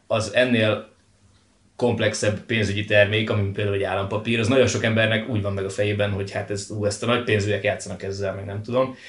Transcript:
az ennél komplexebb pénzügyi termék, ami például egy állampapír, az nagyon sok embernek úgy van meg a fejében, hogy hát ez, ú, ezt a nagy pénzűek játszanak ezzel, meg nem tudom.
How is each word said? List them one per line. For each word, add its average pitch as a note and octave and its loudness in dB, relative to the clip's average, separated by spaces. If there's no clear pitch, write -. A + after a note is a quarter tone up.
az A2 -2
ennél A2+ 2
komplexebb A2 0
pénzügyi G#2+ -2
termék, G#2+ 4
ami G2+ 0
például G2+ -2
egy G2 -2
állampapír, G#2+ -2
az A2+ 0
nagyon C3 6
sok G#2+ 0
embernek A2 2
úgy G#2+ 0
van G2+ -2
meg G2 -4
a G2 -4
fejében, G#2 0
hogy G2 -4
hát F#2+ -6
ez, G2+ -6
ú, G#2 -4
ezt G#2 -4
a - -4
nagy A#2 0
pénzűek G#2 0
játszanak F#2+ -4
ezzel, G2 -4
meg G2 -10
nem G2+ -8
tudom. B2+ -2